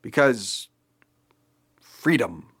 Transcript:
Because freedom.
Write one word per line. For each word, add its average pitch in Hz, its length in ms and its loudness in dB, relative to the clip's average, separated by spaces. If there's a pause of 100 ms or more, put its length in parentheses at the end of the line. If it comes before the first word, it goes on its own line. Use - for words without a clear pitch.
Because 123 640 0 (1080)
freedom. 98 800 -2